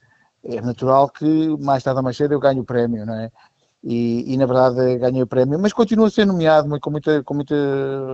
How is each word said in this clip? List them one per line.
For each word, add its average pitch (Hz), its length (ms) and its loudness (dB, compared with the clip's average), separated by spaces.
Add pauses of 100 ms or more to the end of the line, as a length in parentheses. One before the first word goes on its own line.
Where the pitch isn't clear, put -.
(440)
é 117 160 -8
natural 131 480 2
que 156 520 0
mais 139 240 -2
tarde 135 160 -2
ou 131 40 -2
mais 127 140 -4
cedo 147 160 0
eu 147 60 0
ganhe 135 200 2
o 117 60 -6
prémio, 117 400 -2
não 113 80 -8
é?" 113 180 -8 (520)
E, 117 500 -2
e, 131 40 -2
na 135 100 0
verdade, 127 500 2
ganhei 127 240 0
o 123 60 0
prémio, 131 320 0
mas 202 120 0
continuo 220 340 2
a 208 40 4
ser 214 160 2
nomeado 156 420 4
muito, 147 140 -4
com - 80 -6
muita, 151 320 0
com 139 140 -8
muita 147 200 -4 (580)